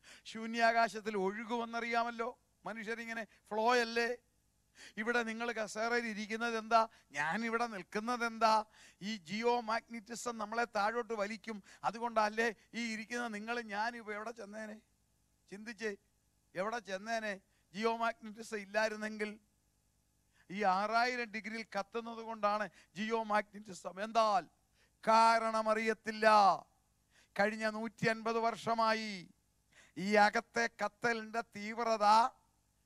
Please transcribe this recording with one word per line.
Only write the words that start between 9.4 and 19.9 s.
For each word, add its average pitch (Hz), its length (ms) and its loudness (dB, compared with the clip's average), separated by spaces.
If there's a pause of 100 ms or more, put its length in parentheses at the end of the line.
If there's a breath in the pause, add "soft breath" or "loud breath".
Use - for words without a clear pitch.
മാഗ്നറ്റിസം 226 760 -6
നമ്മളെ 220 280 -2 (100)
താഴോട്ട് 220 380 -2
വലിക്കും. 208 500 -6 (200 loud breath)
അതുകൊണ്ടല്ലേ 220 720 0 (180 soft breath)
ഈ 226 200 -4
ഇരിക്കുന്ന 233 340 -6
നിങ്ങൾ, 220 320 -6
ഞാനിപ്പോ 220 540 -6
എവിടെ 214 180 -8
ചെന്നേനെ? 220 500 -12 (720)
ചിന്തിച്ചേ, 214 440 -8 (600)
എവിടെ 214 240 -4
ചെന്നേനെ 202 600 -4 (320)
ജിയോ 226 240 0
മാഗ്നറ്റിസം 226 600 -6
ഇല്ലായിരുന്നെങ്കിൽ? 214 840 -4 (1120 soft breath)